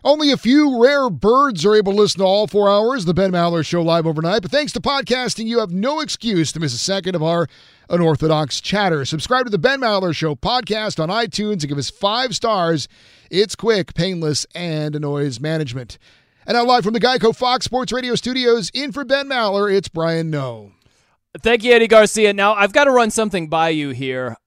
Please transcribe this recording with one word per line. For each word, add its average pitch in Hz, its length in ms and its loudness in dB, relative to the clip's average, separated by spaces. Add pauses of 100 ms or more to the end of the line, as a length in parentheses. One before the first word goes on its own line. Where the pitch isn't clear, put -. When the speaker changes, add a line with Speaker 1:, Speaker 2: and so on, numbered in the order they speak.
Speaker 1:
Only 294 280 2
a 233 60 2
few 262 460 4
rare 269 260 4
birds 208 560 2
are 208 80 4
able 196 200 2
to 208 40 0
listen 202 220 2
to 190 60 2
all 202 220 2
four 202 220 2
hours 214 340 2
of - 40 -6
the 175 60 0
Ben 185 180 0
Maller 170 340 0
Show 175 160 -2
live 165 240 0
overnight, 165 360 -2
but 180 100 -8
thanks 277 220 -2
to - 80 -6
podcasting, 247 640 -2
you 233 140 0
have 202 120 -2
no 262 300 -2
excuse 196 500 -2
to 160 80 -10
miss 147 140 -4
a 117 40 -8
second 185 380 -4
of 151 80 -2
our 165 240 0 (420)
unorthodox 156 720 0
chatter. 180 460 -2
Subscribe 240 400 -2
to 240 40 -8
the 202 80 -2
Ben 269 220 0
Maller 196 340 0
Show 151 220 -4
podcast 214 680 -4
on 156 60 -2
iTunes 208 540 -2
and 143 80 -6
give 143 80 -4
us 135 120 -6
five 220 460 -2
stars. 170 540 -2 (420)
It's 190 240 0
quick, 190 380 -2
painless, 165 600 -2
and 151 440 -6
a - 20 -6
noise 143 400 -4
management. 139 580 -6 (480)
And 240 100 -2
now 240 80 2
live 247 220 4
from 220 80 0
the 226 80 0
Geico 226 340 2
Fox 247 300 -2
Sports 247 260 -4
Radio 247 240 -2
studios, 240 580 0
in 262 200 -6
for 285 100 -6
Ben 277 240 -2
Maller, 208 460 0
it's 196 160 0
Brian 165 400 -2
Noe. 120 420 -8 (680)
Speaker 2:
Thank 226 240 2
you, 240 80 6
Eddie 226 140 6
Garcia. 214 440 6
Now, 202 220 2
I've 202 180 2
gotta 285 200 4
run 233 200 4
something 196 380 -2
by 160 200 0
you 147 200 -2
here. 127 580 -6